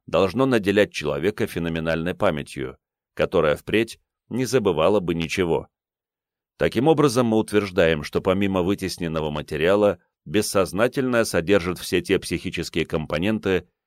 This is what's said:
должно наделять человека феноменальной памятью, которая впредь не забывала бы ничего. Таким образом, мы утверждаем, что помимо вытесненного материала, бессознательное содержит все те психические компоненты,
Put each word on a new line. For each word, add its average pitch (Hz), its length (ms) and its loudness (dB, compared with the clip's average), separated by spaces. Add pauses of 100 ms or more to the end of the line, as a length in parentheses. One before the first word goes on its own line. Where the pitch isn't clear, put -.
должно 95 400 0
наделять 101 460 2
человека 78 560 -2
феноменальной 82 680 -4
памятью, 71 640 -4 (360)
которая 78 420 2
впредь - 440 -2 (280)
не 123 160 -4
забывала 101 560 2
бы 90 140 -2
ничего. 82 560 -2 (880)
Таким 104 300 0
образом, 135 400 4
мы 110 100 2
утверждаем, 92 680 2
что - 180 -4
помимо 95 420 0
вытесненного 82 680 -4
материала, 85 680 2 (260)
бессознательное 107 960 0
содержит 90 540 0
все - 240 -2
те 90 180 0
психические 82 680 -6
компоненты, 87 840 -2 (180)